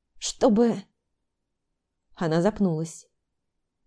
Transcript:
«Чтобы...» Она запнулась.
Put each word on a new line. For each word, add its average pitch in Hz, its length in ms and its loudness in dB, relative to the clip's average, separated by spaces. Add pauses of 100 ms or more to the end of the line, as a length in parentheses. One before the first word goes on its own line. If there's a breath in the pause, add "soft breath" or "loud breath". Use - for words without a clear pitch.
(180)
«Чтобы...» 220 640 0 (1300)
Она 165 260 0
запнулась. 170 640 -2 (800)